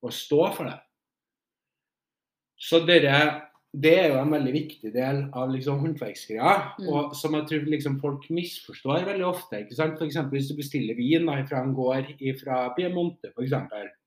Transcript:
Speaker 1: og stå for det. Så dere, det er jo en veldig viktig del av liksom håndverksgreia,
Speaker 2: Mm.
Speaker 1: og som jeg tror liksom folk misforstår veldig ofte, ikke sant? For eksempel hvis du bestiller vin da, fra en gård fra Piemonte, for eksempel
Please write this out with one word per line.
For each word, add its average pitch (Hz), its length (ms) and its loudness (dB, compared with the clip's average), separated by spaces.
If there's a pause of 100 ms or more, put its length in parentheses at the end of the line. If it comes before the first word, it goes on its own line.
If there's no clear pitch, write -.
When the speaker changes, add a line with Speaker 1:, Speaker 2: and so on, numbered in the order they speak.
Speaker 1:
og 120 120 -8
stå 151 380 2
for 147 180 -6
det. - 60 -12 (1800)
Så 165 260 4
dere, 143 300 8 (580)
det 156 220 8
er 185 160 6
jo 135 80 2
en 139 100 2
veldig 139 240 2
viktig - 400 -6
del 139 380 0
av 127 180 -4
liksom 139 320 -2
håndverksgreia, 131 720 0 (240)
Speaker 2:
Mm. 190 100 -8
Speaker 1:
og 143 280 -2
som 151 180 -2
jeg 151 140 -2
tror 147 180 -2
liksom 143 340 -2
folk 139 300 -4
misforstår 165 760 -4
veldig 190 220 -2
ofte, 175 380 -6
ikke 127 100 -18
sant? 156 240 -2
For 165 80 -4
eksempel 139 320 -2
hvis 139 100 -2
du 147 80 -8
bestiller 123 380 -4
vin 151 320 2
da, 139 180 -2
fra 131 200 -4
en 135 100 0
gård 131 400 -2 (240)
fra 127 380 -2
Piemonte, 175 580 -4
for 120 80 -8
eksempel 110 480 -4 (160)